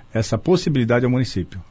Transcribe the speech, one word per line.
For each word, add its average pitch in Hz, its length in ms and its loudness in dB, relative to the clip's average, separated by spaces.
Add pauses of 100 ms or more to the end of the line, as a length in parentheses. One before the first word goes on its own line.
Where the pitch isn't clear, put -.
(140)
essa 113 240 0
possibilidade 127 680 2
ao 123 60 2
município, 98 500 -2 (100)